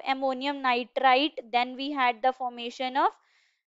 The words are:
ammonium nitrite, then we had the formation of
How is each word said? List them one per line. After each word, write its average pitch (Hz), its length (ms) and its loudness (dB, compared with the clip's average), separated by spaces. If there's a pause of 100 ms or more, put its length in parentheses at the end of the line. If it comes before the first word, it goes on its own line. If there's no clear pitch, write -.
ammonium 269 560 -2
nitrite, 254 800 2 (140)
then 247 240 -2
we 277 140 -6
had 247 300 0
the 254 120 2
formation 247 640 -6
of 349 140 2 (600)